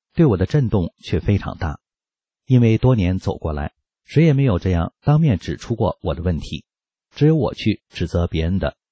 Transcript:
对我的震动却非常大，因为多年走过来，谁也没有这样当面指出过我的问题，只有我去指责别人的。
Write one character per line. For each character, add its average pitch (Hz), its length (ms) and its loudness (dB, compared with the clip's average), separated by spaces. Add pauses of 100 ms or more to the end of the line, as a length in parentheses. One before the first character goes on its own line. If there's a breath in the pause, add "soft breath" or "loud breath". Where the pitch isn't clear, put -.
(140)
对 165 120 4
我 104 100 2
的 92 100 0
震 139 220 0
动 92 300 -2
却 - 220 -4
非 101 180 0
常 - 200 -8
大， 85 200 -6 (680)
因 127 140 6
为 110 180 4
多 127 180 2
年 92 220 0
走 - 180 -4
过 80 160 -6
来， 73 200 -6 (320)
谁 151 200 2
也 156 80 4
没 135 100 2
有 104 160 2
这 95 120 -2
样 82 300 0
当 151 200 2
面 135 180 2
指 - 180 -8
出 - 200 -6
过 101 260 -2
我 85 120 -2
的 82 80 -10
问 85 180 -2
题， - 240 -12 (500)
只 147 140 2
有 160 80 4
我 131 180 -2
去 - 340 -2
指 - 200 -6
责 85 180 0
别 80 160 -2
人 90 160 0
的。 - 180 -4 (160)